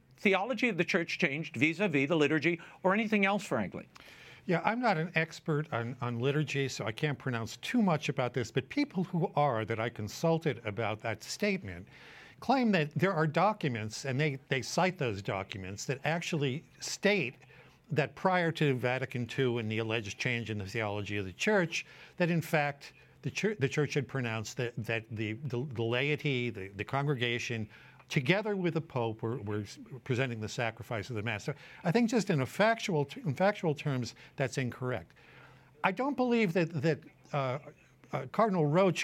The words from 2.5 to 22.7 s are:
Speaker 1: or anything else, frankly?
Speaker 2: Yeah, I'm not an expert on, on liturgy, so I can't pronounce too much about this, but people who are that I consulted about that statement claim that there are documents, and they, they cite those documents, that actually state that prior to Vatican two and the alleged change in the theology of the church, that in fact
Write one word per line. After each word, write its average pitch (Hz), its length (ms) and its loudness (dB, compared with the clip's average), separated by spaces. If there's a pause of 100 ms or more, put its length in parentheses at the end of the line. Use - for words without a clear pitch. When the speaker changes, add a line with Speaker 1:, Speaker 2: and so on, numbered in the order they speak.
Speaker 1:
or 185 100 4
anything 208 320 2
else, 196 200 2
frankly? 101 420 -2 (600)
Speaker 2:
Yeah, 170 180 2
I'm 233 160 0
not 220 160 4
an 165 180 -2
expert 160 560 0
on, 117 320 -2
on 120 160 -2
liturgy, 139 480 0
so 120 180 -6
I 110 60 -2
can't 147 260 -2
pronounce 117 420 -4
too - 240 0
much 175 260 2
about 123 260 0
this, 120 160 -2
but 135 180 -2
people 269 360 -2
who 180 320 -2
are 127 280 4
that 110 140 -2
I 117 100 0
consulted 139 760 0
about 107 380 -2
that 110 200 -4
statement 98 640 -4 (540)
claim 240 320 4
that 156 240 4
there 185 160 2
are 160 160 2
documents, 143 800 0
and 131 120 -2
they, 143 300 0
they 135 120 0
cite 180 380 0
those 104 240 -2
documents, 98 640 -6
that 131 180 -4
actually 151 640 -2 (160)
state 190 560 0 (560)
that 139 220 0
prior 180 380 2
to 143 220 2
Vatican 123 520 -2
two 120 320 0
and 110 100 -2
the 110 100 -2
alleged 110 380 -2
change 117 320 -2
in 107 100 -2
the 98 60 -4
theology 104 520 -4
of 98 100 -2
the 90 60 -8
church, 185 520 0 (340)
that 170 120 2
in 170 100 2
fact 143 520 -2 (300)